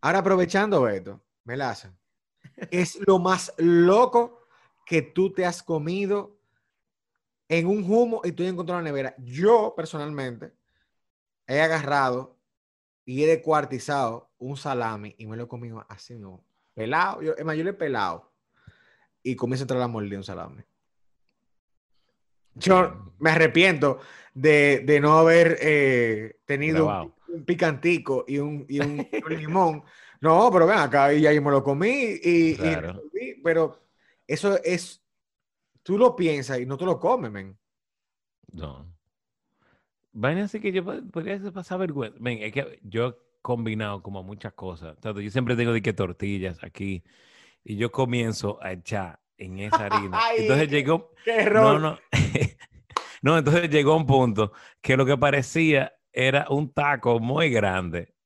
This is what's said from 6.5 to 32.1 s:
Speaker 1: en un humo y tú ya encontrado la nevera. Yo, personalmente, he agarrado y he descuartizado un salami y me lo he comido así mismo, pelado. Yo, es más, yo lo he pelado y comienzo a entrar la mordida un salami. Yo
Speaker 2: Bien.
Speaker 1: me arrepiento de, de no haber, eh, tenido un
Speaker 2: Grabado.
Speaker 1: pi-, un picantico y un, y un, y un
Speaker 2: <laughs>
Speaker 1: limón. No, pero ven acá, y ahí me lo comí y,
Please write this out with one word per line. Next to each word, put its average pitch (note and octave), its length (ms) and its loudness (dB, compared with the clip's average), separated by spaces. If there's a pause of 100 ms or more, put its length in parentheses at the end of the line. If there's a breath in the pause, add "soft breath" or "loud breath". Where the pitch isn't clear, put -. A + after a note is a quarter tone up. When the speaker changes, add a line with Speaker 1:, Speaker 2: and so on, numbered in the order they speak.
Speaker 1:
en E3 180 0
un G3+ 240 -2
humo A3+ 340 2
y F3 80 -2
tú C#3 100 -6
ya F3+ 60 -2
encontrado F3 320 -6
la E3 40 -8
nevera. C#3 340 -6
Yo, G3 580 2
personalmente, D3 760 -8 (960)
he C#3 140 0
agarrado C#3 760 -2 (680)
y B2+ 200 -4
he - 20 4
descuartizado C#3+ 1120 -2
un C3+ 180 -12
salami A2+ 600 -8
y A2+ 80 -18
me A2 100 -12
lo A#2+ 80 -12
he A#2+ 40 -20
comido A#2 400 -16
así A2+ 260 -20
mismo, F#2+ 300 -20 (300)
pelado. D#3 480 -4
Yo, D#3+ 140 -4
es - 80 -10
más, D#3 120 -4
yo D#3+ 80 -4
lo F#3+ 60 -4
he G3+ 40 -10
pelado A#2 580 -6 (880 soft breath)
y B2 140 -6
comienzo B2+ 260 -6
a - 20 -6
entrar B2+ 160 -4
la B2 80 -2
mordida G#2 300 -8
un F#2+ 60 -14
salami. F2 380 -16 (1900)
Yo F#3 280 4
Speaker 2:
Bien. - 200 -4 (160)
Speaker 1:
me D#3 120 4
arrepiento D#3+ 720 4 (340 loud breath)
de, C#3+ 500 4
de D3 160 4
no D3+ 180 6
haber, E3 420 6
eh, B2 840 0
tenido D#3 400 0
un - 40 0
Speaker 2:
Grabado. - 260 -6 (120)
Speaker 1:
pi-, E4+ 60 -14
un D#3+ 120 -12
picantico D#3 840 -2
y C#3 120 -4
un, D3 300 -8
y C#3+ 120 -4
un, D3 300 -6
y - 140 -6
un D#3+ 100 -6
Speaker 2:
<laughs> D#3+ 60 -8
Speaker 1:
limón. D#3 440 -2 (360 soft breath)
No, E3+ 320 6
pero E3+ 140 6
ven G3+ 120 4
acá, C#3 360 4
y D3+ 120 6
ahí D3+ 140 6
me C#3+ 100 0
lo C#3 120 4
comí C#3+ 260 0
y, F3 640 2